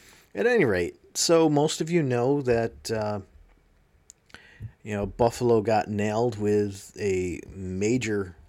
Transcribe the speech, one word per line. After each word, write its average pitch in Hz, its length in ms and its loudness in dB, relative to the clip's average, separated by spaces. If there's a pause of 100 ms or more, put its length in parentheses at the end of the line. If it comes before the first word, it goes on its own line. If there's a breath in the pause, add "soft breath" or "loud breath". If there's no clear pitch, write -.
(340 loud breath)
at - 140 -2
any 233 180 4
rate, 90 300 0 (200)
so 165 340 4
most 151 320 0
of 160 80 -4
you 170 120 2
know 131 400 0
that, 117 500 0
uh, 107 280 -4 (1600 loud breath)
you 104 120 -6
know, 101 100 -2
Buffalo 117 560 2
got 104 280 0
nailed 107 500 -2
with 104 600 -2
a 92 420 -2 (120)
major 98 840 -2 (140)